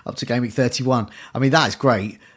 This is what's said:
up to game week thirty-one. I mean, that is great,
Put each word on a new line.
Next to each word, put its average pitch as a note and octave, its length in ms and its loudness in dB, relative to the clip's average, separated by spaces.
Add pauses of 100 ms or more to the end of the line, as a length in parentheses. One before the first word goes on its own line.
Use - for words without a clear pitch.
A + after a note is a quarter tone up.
up - 120 -8
to - 80 -8
game A#2+ 160 -2
week A#2 100 -4
thirty-one. B2 580 0 (240)
I A#2 60 -4
mean, C3+ 120 4
that D3+ 160 4
is F#2 80 -6
great, G#2+ 440 0 (180)